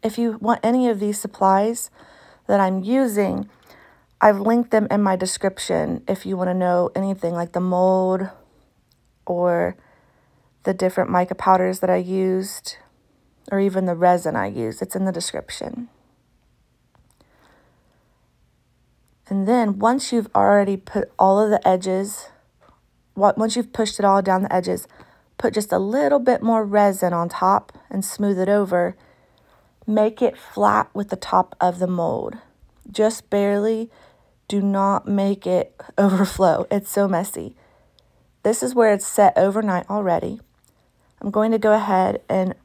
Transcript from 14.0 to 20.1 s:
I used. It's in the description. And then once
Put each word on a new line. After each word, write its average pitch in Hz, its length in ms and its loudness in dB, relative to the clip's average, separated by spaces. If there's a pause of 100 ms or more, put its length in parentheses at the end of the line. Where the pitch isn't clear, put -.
I 101 120 -4
used. 110 340 -6
It's - 160 -8
in 190 80 -2
the 190 80 -2
description. - 760 -10 (3500)
And 196 180 -2
then 214 320 2
once 233 320 0